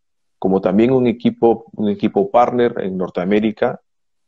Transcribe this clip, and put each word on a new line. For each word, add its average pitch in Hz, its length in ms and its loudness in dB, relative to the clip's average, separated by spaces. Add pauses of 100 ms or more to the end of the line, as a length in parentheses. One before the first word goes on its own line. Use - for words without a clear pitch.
(400)
como 95 200 0
también 107 320 2
un 127 160 2
equipo, 117 640 0
un 107 160 -4
equipo 101 420 -2
partner 120 500 2
en 95 180 -6
Norteamérica, 104 800 -2 (480)